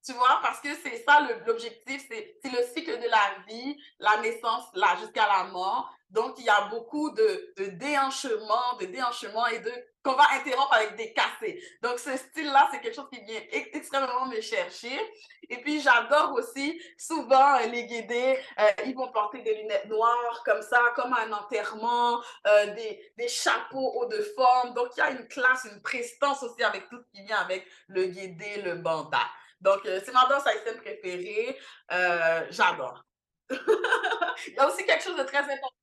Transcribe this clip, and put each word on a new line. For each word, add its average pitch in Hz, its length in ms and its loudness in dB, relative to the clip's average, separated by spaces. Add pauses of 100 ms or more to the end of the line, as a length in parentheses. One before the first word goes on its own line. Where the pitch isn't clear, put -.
Tu 262 80 -10
vois, 247 300 6
parce 240 160 -2
que 285 100 -6 (140)
c'est 233 200 -10
ça 294 180 10
le, 233 260 -4
l'objectif, 233 640 -6
c'est, - 320 -12
c'est 262 80 -6
le 240 120 0 (120)
cycle 330 240 -6
de 240 80 -4
la 202 400 2
vie, 247 340 -10 (180)
la 214 180 4
naissance, 226 480 -2 (100)
là, 196 240 4
jusqu'à 220 260 0
la 196 200 2
mort. 190 440 -4 (200)
Donc, 226 280 -2
il 247 80 -10
y 226 40 2
a 202 160 4
beaucoup 233 440 -4
de, 214 480 0
de 196 100 -4
déhanchement, 247 1120 -2
de 190 60 -6
déhanchement 233 640 -4
et 226 120 -2
de, 214 120 -6 (320)
qu'on 269 100 2
va 285 200 8
interrompre 269 400 0
avec 214 220 2
des 220 180 -10
cassés. - 460 -4 (220)
Donc, 240 160 -2
ce 262 200 -6
style-là, 277 540 2
c'est 262 100 -10
quelque 233 140 -6
chose 262 160 -14
qui 247 100 -16
vient 214 180 -10 (100)
ex-, 285 240 -6
extrêmement 262 540 -2
me 226 140 -4
chercher. 220 580 -4 (500)
Et 247 120 -10
puis, 302 200 -2
j'adore 269 520 4
aussi, 277 460 -4 (180)
souvent, 269 580 4
euh, 233 120 2
les 240 180 -6
guédés, 240 520 0 (220)
euh, 214 260 4
ils 262 100 -6
vont 254 160 -6
porter 214 300 -2
des 214 140 0
lunettes 208 320 -4
noires, 220 580 0
comme 196 160 2
ça, 240 200 2 (140)
comme 254 180 -2
un 220 180 -2
enterrement, 233 920 -2 (240)
euh, 208 300 4
des, 220 420 -12
des 240 120 -4
chapeaux 247 680 -2
hauts 240 120 -2
de 208 140 -4 (140)
forme. 247 380 4
Donc, 247 240 -2
il - 20 -8
y - 40 4
a 294 80 2
une 247 180 -10
classe, 254 420 0
une 202 100 -20
prestance 262 640 -2
aussi 240 180 -8
avec 202 280 -2
tout 240 100 -16
ce - 180 -20
qui 196 80 -20
vient 214 140 -2
avec 185 260 -4 (220)
le 190 200 -2
guédé, 196 540 -10
le 175 140 -6
banda. 160 460 -2 (420)
Donc, 196 220 4
euh, 190 180 -2
c'est 254 80 -12
ma 254 160 6
danse 277 180 2
haïtienne 220 320 -2
préférée. 196 800 -8 (340)
Euh, 170 580 2
j'adore. 180 540 0 (220)
<laughs> - 240 -20
Il 440 1040 0
y - 40 -6
a 277 80 6
aussi 392 180 -2
quelque - 180 2
chose 349 140 -6
de 277 60 -2
très 277 160 0
important 277 300 -4 (140)